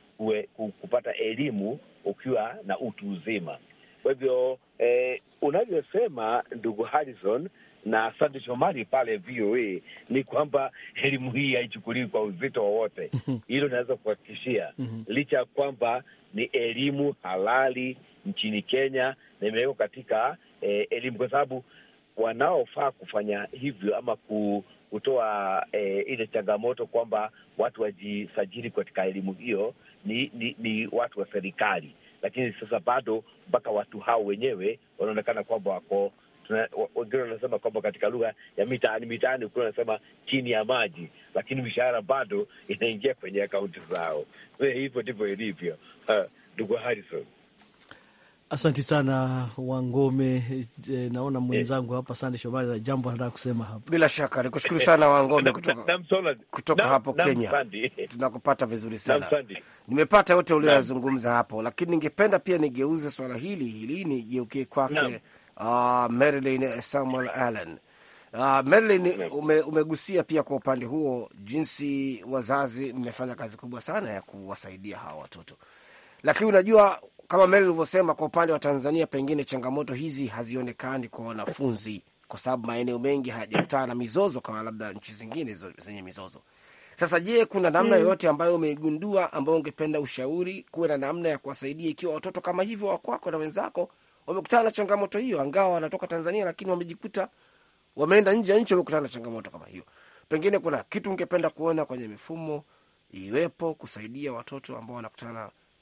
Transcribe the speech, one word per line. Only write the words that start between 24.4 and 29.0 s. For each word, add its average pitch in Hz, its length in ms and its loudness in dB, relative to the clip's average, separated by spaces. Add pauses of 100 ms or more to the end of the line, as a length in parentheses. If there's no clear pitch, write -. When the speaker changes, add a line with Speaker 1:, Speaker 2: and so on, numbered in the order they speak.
Speaker 1:
kutoa, 107 840 0
eh, 98 360 0
ile 113 200 -4
changamoto 110 580 -2
kwamba 110 460 -2 (260)
watu 117 240 0
wajisajili 104 880 -4
katika 95 340 -2